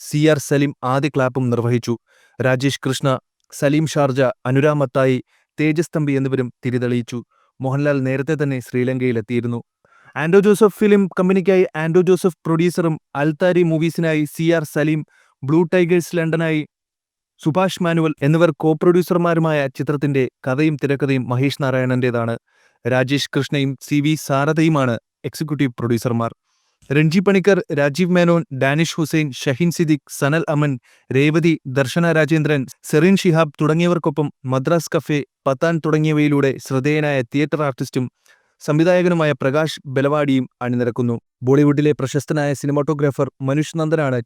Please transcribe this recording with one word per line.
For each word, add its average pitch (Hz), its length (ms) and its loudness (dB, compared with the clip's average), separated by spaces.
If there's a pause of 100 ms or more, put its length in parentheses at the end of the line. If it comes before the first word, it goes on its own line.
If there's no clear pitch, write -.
സി 147 280 -2
ആർ 151 100 4
സലീം 143 340 0 (120)
ആദ്യ 135 260 0
ക്ലാപ്പും 131 380 0
നിർവഹിച്ചു. 120 480 0 (420)
രാജേഷ് 131 440 0
കൃഷ്ണ, 131 360 -2 (340)
സലീം 151 340 0
ഷാർജ, 139 340 -2 (260)
അനുരാ 139 260 2
മത്തായി, 131 460 0 (400)
തേജസ് 156 360 -2
തമ്പി 147 180 -2
എന്നിവരും 131 460 -2
തിരിതെളിയിച്ചു. 123 600 -4 (400)
മോഹൻലാൽ 139 420 -2
നേരത്തെ 135 340 -2
തന്നെ 139 240 -2
ശ്രീലങ്കയിലെത്തിയിരുന്നു. 120 1000 -4 (560)
ആൻഡോ 165 240 2
ജോസഫ് 208 360 4
ഫിലിം 202 320 4
കമ്പനിക്കായി 185 560 2 (120)
ആൻഡോ 160 240 2
ജോസഫ് 180 420 0
പ്രൊഡ്യൂസറും 165 540 0 (200)
അൽത്താരി 170 460 2
മൂവീസിനായി 160 640 0
സി 165 260 -6
ആർ 165 140 2
സലീം, 156 360 -2 (420)
ബ്ലൂ 151 220 2
ടൈഗേഴ്സ് 175 500 0
ലണ്ടനായി 160 460 -2 (800)
സുഭാഷ് 185 420 0
മാനുവൽ 165 300 0 (100)
എന്നിവർ 160 360 4
കോ-പ്രൊഡ്യൂസർമാരുമായ 165 1080 2
ചിത്രത്തിന്റെ 143 560 -2 (180)
കഥയും 147 360 0
തിരക്കഥയും 135 520 -2
മഹേഷ് 127 340 -2
നാരായണന്റേതാണ്. 127 720 0 (500)
രാജേഷ് 131 460 0
കൃഷ്ണയും 139 420 -2 (100)
സി 147 180 -2
വി 147 140 0
സാരഥയുമാണ് 147 800 0 (300)
എക്സിക്യൂട്ടീവ് 143 520 -4
പ്രൊഡ്യൂസർമാർ. 117 560 -2 (580)
രൺജി 156 300 4
പണിക്കർ, 196 380 2 (160)
രാജീവ് 147 400 0
മേനോൻ, 170 280 4 (120)
ഡാനിഷ് 139 420 0
ഹുസൈൻ, 156 360 -2
ഷഹീൻ 147 380 -2
സിദ്ദിഖ്, 151 400 -2
സനൽ 151 380 0
അമൻ, 147 240 0 (380)
രേവതി, 151 440 2 (120)
ദർശന 139 460 0
രാജേന്ദ്രൻ, 151 500 0 (220)
സെറീൻ 175 320 4
ഷിഹാബ് 160 420 2
തുടങ്ങിയവർക്കൊപ്പം 160 720 0 (160)
മദ്രാസ് 135 480 -2
കഫേ, 147 280 -2 (240)
പത്താൻ 165 340 0
തുടങ്ങിയവയിലൂടെ 151 800 2
ശ്രദ്ധേയനായ 143 640 -2
തിയേറ്റർ 147 400 -2
ആർട്ടിസ്റ്റും 131 440 -4 (560)
സംവിധായകനുമായ 170 720 2
പ്രകാശ് 139 540 -2
ബലവാടിയും 139 580 0 (180)
അണിനിരക്കുന്നു. 120 540 -2 (260)
ബോളിവുഡിലെ 147 500 4
പ്രശസ്തനായ 143 600 -2
സിനിമാറ്റോഗ്രാഫർ 143 760 -2 (140)
മനുഷ് 143 340 -2
നന്ദനാണ് 156 500 0